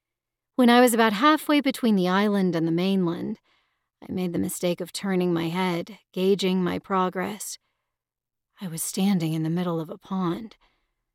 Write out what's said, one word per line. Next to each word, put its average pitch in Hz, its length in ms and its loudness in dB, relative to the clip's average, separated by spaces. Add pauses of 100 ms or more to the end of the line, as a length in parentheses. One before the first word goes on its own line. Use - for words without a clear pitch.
(560)
When 240 160 6
I 240 100 8
was 247 100 6
about 220 220 2
halfway 294 480 2
between 233 340 0
the 180 140 2
island 196 460 2
and 165 120 0
the 165 40 0
mainland, 185 680 -2 (600)
I - 100 -16
made 180 220 -4
the 185 60 -2
mistake 180 420 -4
of 175 100 -10
turning 180 400 -2
my 165 180 -2
head, 180 500 -4 (140)
gauging 185 500 2
my 180 160 -2
progress. 185 800 -4 (1000)
I 196 80 -10
was 160 140 -8
standing 185 520 0
in 160 100 -2
the 160 80 0
middle 170 280 -2
of 160 120 -8
a 185 80 -14
pond. 175 580 -6 (580)